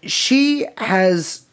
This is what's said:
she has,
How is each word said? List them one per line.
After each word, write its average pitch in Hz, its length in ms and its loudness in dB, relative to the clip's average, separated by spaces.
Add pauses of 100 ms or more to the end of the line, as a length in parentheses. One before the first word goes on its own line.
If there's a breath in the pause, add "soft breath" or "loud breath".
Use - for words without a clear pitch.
she 277 600 0 (120)
has, 185 760 0